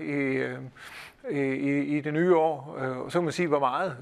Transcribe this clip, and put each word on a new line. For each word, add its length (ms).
i, 120
øh, 220
i, 100
i, 560
i 40
det 140
nye 220
år. 460
Øh, 160
og 140
så 60
kan 60
man 80
sige, 160
hvor 100
meget. 420